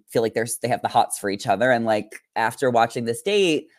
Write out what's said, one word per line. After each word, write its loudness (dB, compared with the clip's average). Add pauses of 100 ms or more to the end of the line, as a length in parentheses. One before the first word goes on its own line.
feel 0
like -2
there's, -4
they -6
have -2
the -4
hots 0
for -2
each -4
other. 2
And, 2
like, -2 (120)
after 0
watching 2
this -4
date, 0 (100)